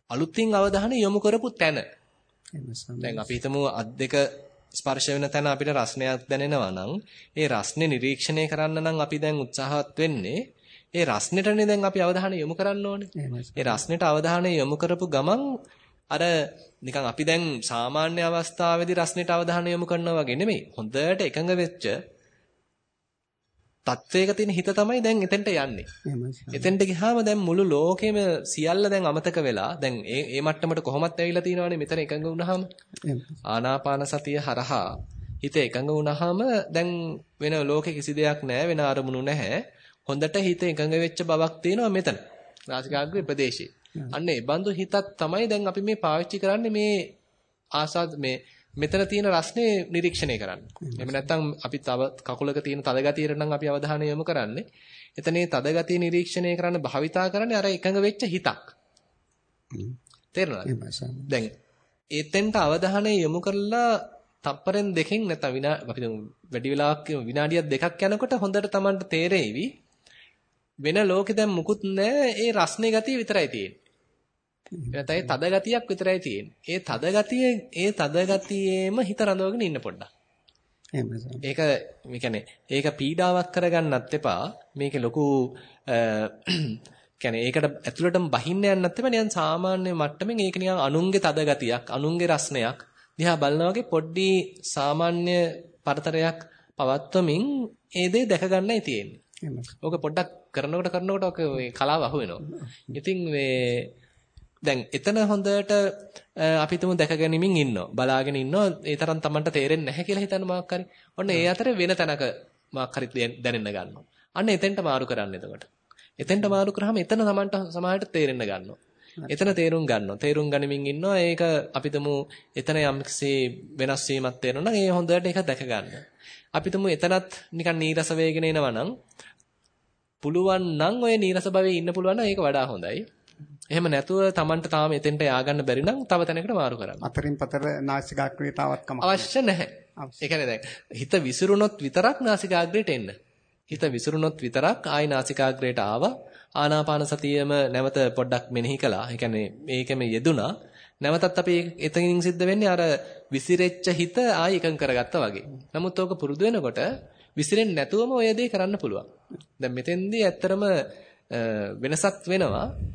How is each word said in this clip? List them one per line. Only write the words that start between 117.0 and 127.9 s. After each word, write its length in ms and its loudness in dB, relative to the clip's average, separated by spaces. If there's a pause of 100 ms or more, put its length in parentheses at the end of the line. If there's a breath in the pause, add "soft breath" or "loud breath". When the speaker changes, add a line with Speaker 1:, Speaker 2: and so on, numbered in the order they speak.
Speaker 1:
Tamanට 340 2 (140)
සමහරට 420 -2
තේරෙන්න 300 2
ගන්නවා. 380 -6 (380 loud breath)
එතන 360 0
තේරුම් 320 2
ගන්නවා. 320 0
තේරුම් 320 2
ගනිමින් 380 0
ඉන්නවා. 320 0
ඒක 240 2 (280)
අපි 200 -4
තුමු 240 0 (360 loud breath)
එතන 280 0
යම්කිසි 540 0 (400)
වෙනස් 320 0
වීමක් 320 -2
තේරෙනවා 280 -2
නම් 120 2
ඒ 140 4
හොඳට 220 2 (100)
ඒක 180 0
දැක 220 -2
ගන්න. 240 -4 (640 loud breath)
අපි 220 -2
තුමු 180 0
එතනත් 420 0 (180)
නිකන් 280 -2
නීරස 340 0